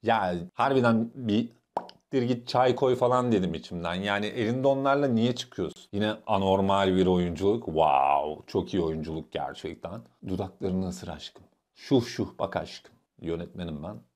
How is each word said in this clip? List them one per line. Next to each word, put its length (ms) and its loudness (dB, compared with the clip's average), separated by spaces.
Ya 320 2
harbiden 600 2
bir 340 0
"Dir 100 2
git 260 -2
çay 280 4
koy." 200 2
falan 360 2
dedim 220 2
içimden. 400 -6
Yani 320 -2
elinde 420 -2
onlarla 400 2
niye 280 2
çıkıyorsun? 560 -8
Yine 220 0
anormal 680 4
bir 100 4
oyunculuk. 600 2
Wow, 840 2
çok 260 -4
iyi 100 0
oyunculuk 480 -6
gerçekten. 680 -10
"Dudaklarını 600 -4
ısır 200 -10
aşkım. 360 -14
Şuh 300 2
şuh 220 -6
bak 160 -4
aşkım." 400 -8
Yönetmenim 600 -8
ben. 120 -10